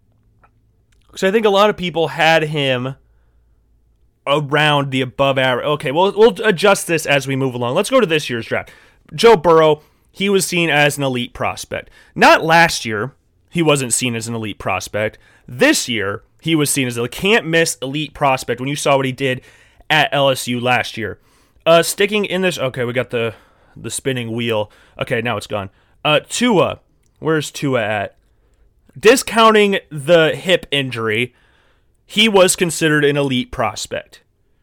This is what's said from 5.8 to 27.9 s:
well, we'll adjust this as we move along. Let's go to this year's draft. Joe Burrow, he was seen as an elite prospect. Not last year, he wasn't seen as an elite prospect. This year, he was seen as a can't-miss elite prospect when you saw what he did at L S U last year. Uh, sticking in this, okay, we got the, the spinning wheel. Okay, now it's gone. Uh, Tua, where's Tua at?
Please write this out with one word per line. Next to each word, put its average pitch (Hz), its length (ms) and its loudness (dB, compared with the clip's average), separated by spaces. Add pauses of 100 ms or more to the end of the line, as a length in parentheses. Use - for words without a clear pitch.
well, 185 260 2
we'll 214 280 4
adjust 196 420 2
this 165 180 -2
as 139 220 0
we 139 80 -4
move 131 200 -2
along. 123 200 -4
Let's 202 160 -2
go 262 100 4
to 214 60 4
this 156 240 -2
year's 117 160 -6
draft. - 240 -6 (420)
Joe 214 240 6
Burrow, 156 460 4 (300)
he 196 160 -4
was 190 180 2
seen 170 240 0
as 147 260 2
an 143 60 -6
elite 123 320 -4
prospect. - 560 -8 (240)
Not 262 300 4
last 165 400 2
year, 110 280 -6 (380)
he 170 100 -2
wasn't 143 320 2
seen 123 220 -2
as 113 140 -8
an 117 80 -6
elite 110 240 -8
prospect. 104 580 -4 (300)
This 233 400 0
year, 104 340 -4 (180)
he 165 140 0
was 147 160 0
seen 131 160 -2
as 120 100 -6
a 120 120 -4
can't-miss 165 720 0
elite 139 320 -8
prospect 131 460 -2
when 131 80 -6
you 147 80 -4
saw 143 200 2
what 135 80 0
he 131 80 -4
did 127 280 -4 (500)
at 147 220 2
L 139 180 2
S 123 180 -4
U 123 100 -4
last 120 380 -2
year. 107 220 -8 (480)
Uh, 170 160 6
sticking 202 420 -2
in 180 160 -4
this, 180 180 -2
okay, 127 280 -4
we 120 80 -6
got 123 160 -4
the, 117 240 -4 (420)
the 110 140 -12
spinning 120 420 -6
wheel. 113 400 -4 (260)
Okay, 117 220 -4
now 113 160 -4
it's 104 100 -8
gone. 101 220 -8 (340)
Uh, 147 240 0
Tua, 175 540 0 (380)
where's 151 320 -4
Tua 131 320 -4
at? 104 340 -4 (840)